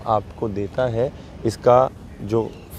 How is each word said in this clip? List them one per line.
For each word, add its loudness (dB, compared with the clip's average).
आपको 0
देता -2
है। 0
इसका 6
जो 0